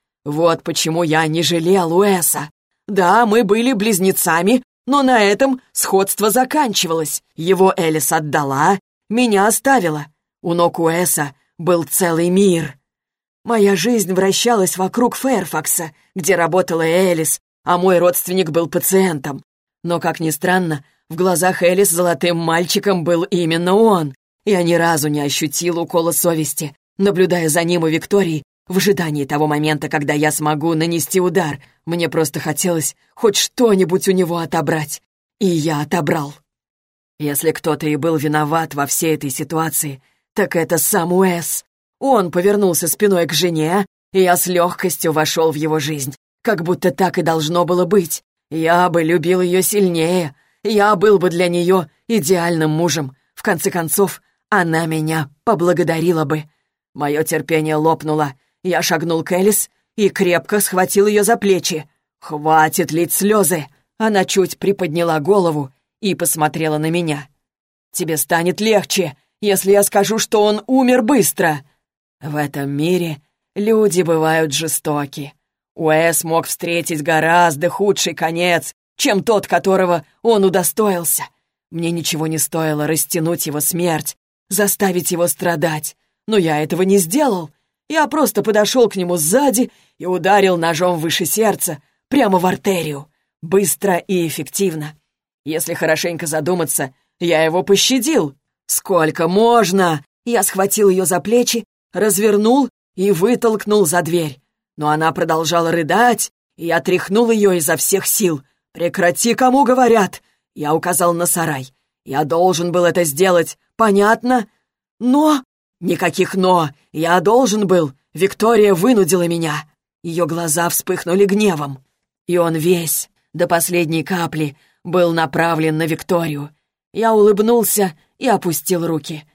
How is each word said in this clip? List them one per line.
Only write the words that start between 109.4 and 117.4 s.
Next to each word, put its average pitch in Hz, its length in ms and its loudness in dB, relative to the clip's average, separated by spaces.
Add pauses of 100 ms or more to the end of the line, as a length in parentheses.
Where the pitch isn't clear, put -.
говорят!» 233 560 2 (360)
Я 147 180 -2
указал 175 400 0
на 175 120 -2
сарай. 156 460 -4 (320)
«Я 139 200 -2
должен 170 480 0
был 175 120 2
это 175 200 2
сделать, 165 520 0 (200)
понятно?» 220 720 2 (500)
«Но!» 285 460 2 (360)
«Никаких 175 540 -2
«но!» 180 360 2 (220)
Я 165 280 2
должен 214 480 2